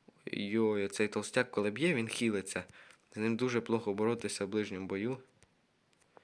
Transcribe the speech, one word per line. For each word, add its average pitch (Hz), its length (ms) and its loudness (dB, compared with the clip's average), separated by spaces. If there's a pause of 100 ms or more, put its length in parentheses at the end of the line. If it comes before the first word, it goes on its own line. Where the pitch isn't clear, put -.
(260)
Йой, 104 640 2
цей 104 200 2
толстяк, 107 440 0
коли 104 200 2
б'є, 156 220 2
він 113 140 0
хілиться. 104 560 -2 (520)
З - 20 -10
ним 113 180 2
дуже 120 260 0
плохо 113 320 0
боротися 107 520 0
в - 20 -2
ближньому 101 400 -2
бою. 104 300 -2 (1080)